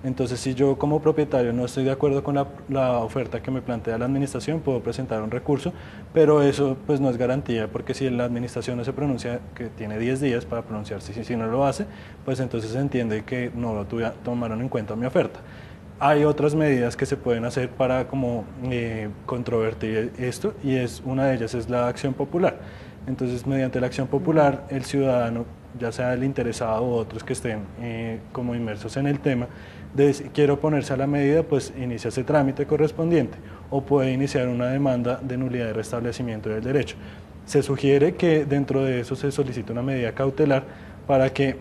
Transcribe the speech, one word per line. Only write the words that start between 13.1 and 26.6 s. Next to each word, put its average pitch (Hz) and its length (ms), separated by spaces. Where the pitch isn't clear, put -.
que 123 320
no 120 180
lo 104 140
tuvi-, 117 240
tomaron 117 380
en 131 80
cuenta 107 260
mi 113 120
oferta. 131 320
Hay 147 240
otras 147 300
medidas 135 420
que - 120
se - 100
pueden 117 260
hacer 123 260
para 127 380
como, 120 380
eh, 113 400
controvertir 113 960
esto, 127 340
y 131 120
es, 123 280
una 131 220
de 135 100
ellas 113 200
es 87 120
la 123 200
acción 139 260
popular. 170 460
Entonces, 123 400
mediante 135 340
la 127 60
acción 131 200
popular, 147 640
el 135 140
ciudadano, 123 600
ya 117 120
sea 123 220
el 123 100
interesado 117 640